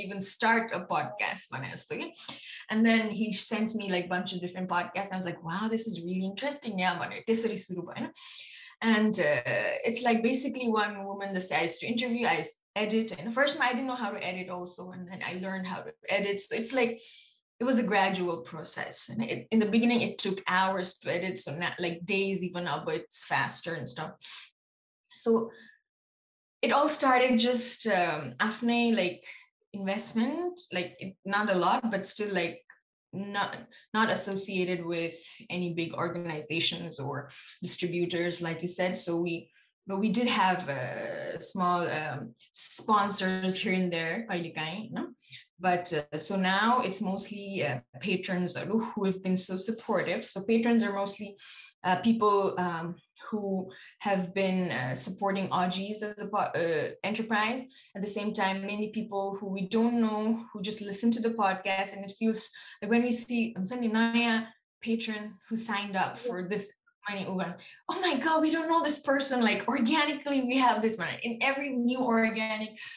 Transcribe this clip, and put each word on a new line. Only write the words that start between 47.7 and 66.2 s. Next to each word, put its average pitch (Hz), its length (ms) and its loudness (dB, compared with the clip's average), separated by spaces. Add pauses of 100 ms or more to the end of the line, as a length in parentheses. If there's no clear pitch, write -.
patrons 180 560 -2
who 214 480 -2
have 190 180 0
been 185 160 2
so 185 180 -2
supportive. 196 720 -2
So 190 180 -8
patrons 226 400 4
are 202 80 0
mostly, 202 440 -4 (460)
uh, 180 140 4
people, 208 640 4
um, 170 360 -2 (340)
who 196 400 -2 (280)
have 185 360 -2
been, 185 360 2
uh, 127 240 -2
supporting 190 560 0
Audrey's 190 520 0
as 208 160 -8
a 196 100 -8
po-, 196 260 0
uh, 165 360 0 (120)
enterprise. 220 600 0 (340)
At 196 60 -6
the 208 60 -2
same 214 240 -2
time, 196 300 0
many 208 280 -4
people 196 480 -4
who 202 100 -8
we 190 200 -4
don't 233 320 2
know, 220 520 0
who 202 100 -10
just 214 180 -4
listen 202 320 2
to 220 80 0
the 226 100 0
podcast, 196 640 0
and 196 120 -10
it 196 140 -12
feels 220 320 2 (300)
like 208 100 -4
when 233 120 6
we 247 100 2
see, 233 440 0
I'm 185 100 -2
sending 240 260 -2
Naya 226 540 2 (340)
patron 214 540 -4 (140)
who 226 80 -2
signed 202 400 -2
up - 220 0
for 180 300 -4